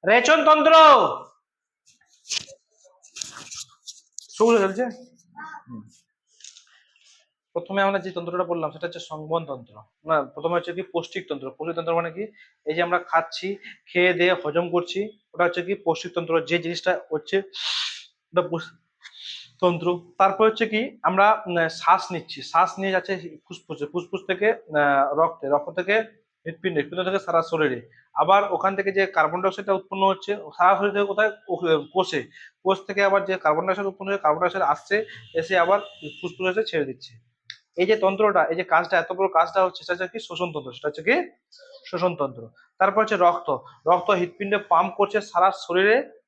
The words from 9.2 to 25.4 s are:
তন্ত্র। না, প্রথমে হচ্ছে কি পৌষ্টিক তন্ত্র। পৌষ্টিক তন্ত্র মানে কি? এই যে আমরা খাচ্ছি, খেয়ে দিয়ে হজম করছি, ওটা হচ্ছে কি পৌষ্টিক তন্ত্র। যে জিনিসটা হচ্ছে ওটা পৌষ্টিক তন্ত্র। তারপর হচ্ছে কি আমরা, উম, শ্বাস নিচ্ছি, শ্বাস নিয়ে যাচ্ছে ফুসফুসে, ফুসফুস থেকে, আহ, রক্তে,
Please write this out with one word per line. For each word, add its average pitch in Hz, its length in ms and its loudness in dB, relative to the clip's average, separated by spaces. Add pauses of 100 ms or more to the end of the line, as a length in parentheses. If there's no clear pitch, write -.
তন্ত্র। 120 280 -14 (320)
না, 156 180 0
প্রথমে 165 300 -6
হচ্ছে 170 200 -2
কি 185 80 -8
পৌষ্টিক 175 480 -6
তন্ত্র। 131 220 -8
পৌষ্টিক 160 240 -8
তন্ত্র 165 200 -2
মানে 170 160 -2
কি? 185 120 -10 (420)
এই 151 100 -4
যে 175 80 0
আমরা 175 160 0
খাচ্ছি, 175 560 -2 (300)
খেয়ে 180 280 4
দিয়ে 175 300 2
হজম 170 260 -2
করছি, 175 300 -2 (340)
ওটা 170 100 0
হচ্ছে 175 180 0
কি 185 140 -6
পৌষ্টিক 170 400 -4
তন্ত্র। 165 260 0
যে 170 160 -2
জিনিসটা 170 420 -2 (120)
হচ্ছে 160 260 -4 (960)
ওটা 180 80 2
পৌষ্টিক 165 360 -8 (840)
তন্ত্র। 175 380 0 (180)
তারপর 196 280 2
হচ্ছে 220 200 2
কি 220 380 -6
আমরা, 202 420 2
উম, 170 240 0
শ্বাস 185 420 0
নিচ্ছি, 151 300 -10
শ্বাস - 380 0
নিয়ে 190 120 -2
যাচ্ছে 185 220 -2 (340)
ফুসফুসে, 147 380 -10
ফুসফুস 175 420 -8
থেকে, 196 240 0
আহ, 143 600 2
রক্তে, 160 360 0